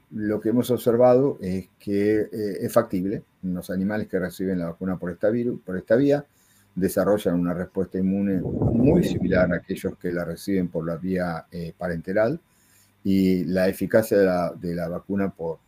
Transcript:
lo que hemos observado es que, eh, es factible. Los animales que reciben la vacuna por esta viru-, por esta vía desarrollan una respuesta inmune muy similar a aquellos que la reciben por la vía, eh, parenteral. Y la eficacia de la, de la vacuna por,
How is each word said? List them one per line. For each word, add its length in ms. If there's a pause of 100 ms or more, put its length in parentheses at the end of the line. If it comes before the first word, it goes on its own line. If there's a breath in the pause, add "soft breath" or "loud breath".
(120)
lo 280
que 100
hemos 220
observado 680
es 260 (100)
que, 440
eh, 400
es 100
factible. 520 (200)
Los 260
animales 380
que 100
reciben 420
la 80
vacuna 300
por 140
esta 180
viru-, 300
por 180
esta 200
vía 280 (480 soft breath)
desarrollan 640
una 160
respuesta 440
inmune 420
muy 640
similar 480
a 60
aquellos 400
que 160
la 100
reciben 460
por 160
la 100
vía, 560
eh, 260
parenteral. 640 (640 soft breath)
Y 400
la 240
eficacia 500
de 80
la, 280
de 200
la 140
vacuna 420
por, 380